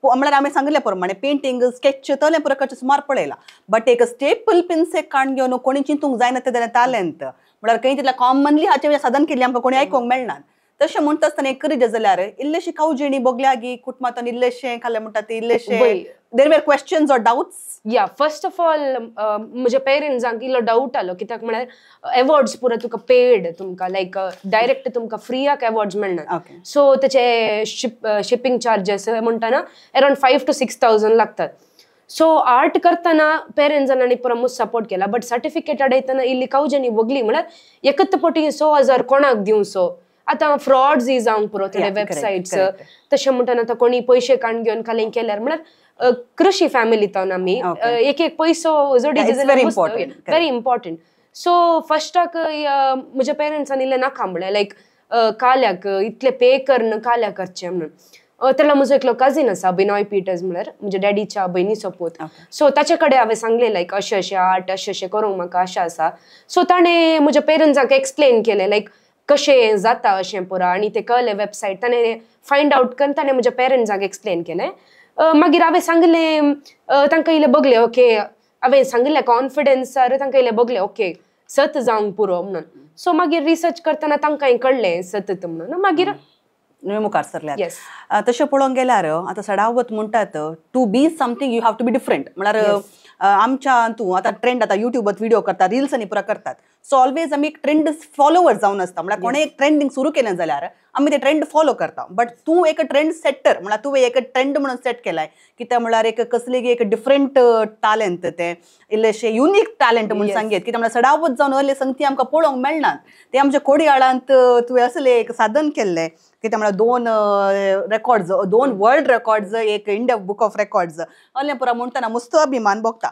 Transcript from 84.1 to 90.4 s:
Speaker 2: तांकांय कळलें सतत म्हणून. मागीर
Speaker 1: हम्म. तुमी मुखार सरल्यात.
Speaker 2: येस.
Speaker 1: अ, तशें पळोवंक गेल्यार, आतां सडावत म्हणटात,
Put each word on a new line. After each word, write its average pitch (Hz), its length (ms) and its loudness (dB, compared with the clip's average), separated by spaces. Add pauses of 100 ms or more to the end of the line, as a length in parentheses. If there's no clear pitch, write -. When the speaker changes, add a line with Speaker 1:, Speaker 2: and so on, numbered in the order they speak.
Speaker 2:
तांकांय 294 400 0
कळलें 226 460 -2
सतत 185 440 -8
म्हणून. 175 340 -8
मागीर 359 280 0
Speaker 1:
हम्म. - 140 -10 (600)
तुमी 202 160 -4
मुखार 196 260 -2
सरल्यात. 151 360 -10
Speaker 2:
येस. - 160 -6 (340)
Speaker 1:
अ, 208 180 0
तशें 247 180 0
पळोवंक 269 300 0
गेल्यार, 247 280 2
आतां 175 380 -4
सडावत 226 480 0
म्हणटात, 214 460 -4 (400)